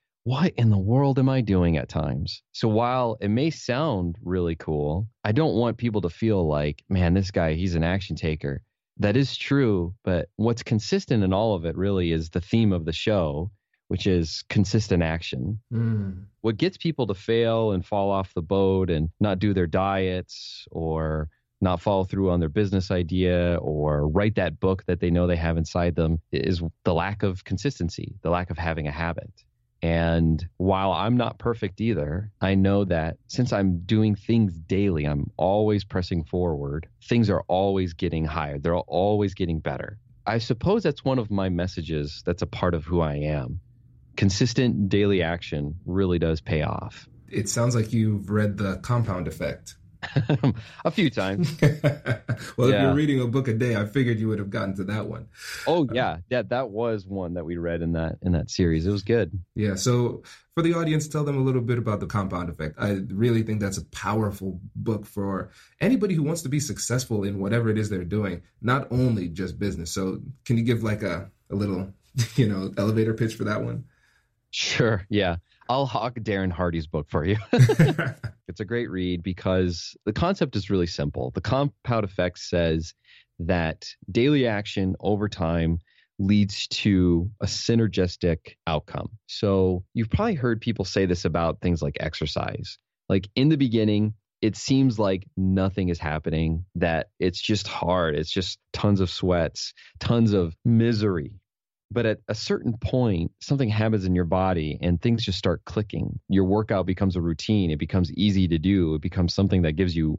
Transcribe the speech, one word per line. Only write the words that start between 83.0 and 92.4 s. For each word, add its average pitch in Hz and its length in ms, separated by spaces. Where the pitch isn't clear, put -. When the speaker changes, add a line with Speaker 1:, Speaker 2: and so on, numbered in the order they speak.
Speaker 1:
that 82 460
daily 127 380
action 101 540
over 101 300
time 82 480
leads 101 500
to 92 640
a - 60
synergistic 92 1080
outcome. - 420
So 95 540
you've 113 160
probably 214 240
heard 120 260
people 104 240
say 95 220
this 87 180
about 82 380
things 87 200
like 71 160
exercise. - 800